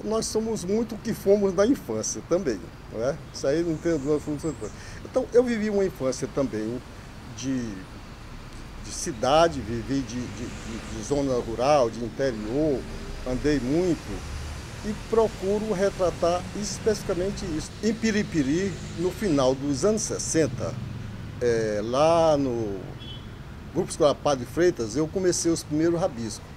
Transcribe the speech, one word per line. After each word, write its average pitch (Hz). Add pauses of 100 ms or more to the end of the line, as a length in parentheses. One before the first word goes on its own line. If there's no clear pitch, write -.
Nós 214
somos 220
muito 220
o -
que 214
fomos 196
na 196
infância 110
também, 160 (320)
não 107
é? 143 (160)
Isso -
aí 147
não 170
tem, 165
nós 147
fomos 147
na 160
infância. 107 (300)
Então, 254
eu 247
vivi 220
uma 202
infância 131
também 117 (560)
de, 127 (1200)
de -
cidade, 147
vivi 117
de, 120
de, 113
de, 110
de 110
zona 139
rural, 120
de 113
interior, 120 (440)
andei 127
muito 151 (460)
e 214 (160)
procuro 214
retratar 180 (160)
especificamente 202 (120)
isso. - (120)
Em 220
Piripiri, 190 (260)
no 175
final 139
dos 135
anos 214
sessenta, 110 (680)
é, 110
lá 156
no 117 (920)
Grupo 135
Escolar 147
Padre 135
Freitas, 151
eu 156
comecei 170
os 160
primeiros 160
rabiscos. 117 (120)